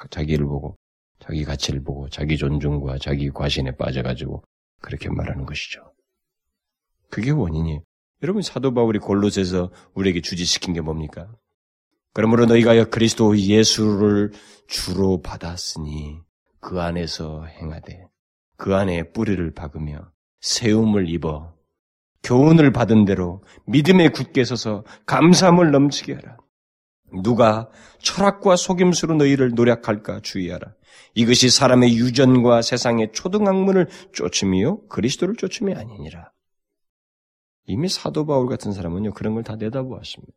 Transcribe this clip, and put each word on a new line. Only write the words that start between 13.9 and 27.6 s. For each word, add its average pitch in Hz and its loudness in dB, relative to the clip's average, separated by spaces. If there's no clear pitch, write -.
주로 95 -2
받았으니 76 -12
그 90 -8
안에서 82 -8
행하되 80 -16
그 98 -2
안에 90 -2
뿌리를 90 -4
박으며 76 -12
세움을 107 0
입어 80 -6
교훈을 147 6
받은 110 4
대로 92 -2
믿음에 156 6
굳게 131 -2
서서 110 -6
감사함을 170 6
넘치게 139 0
하라. - -18
누가 113 2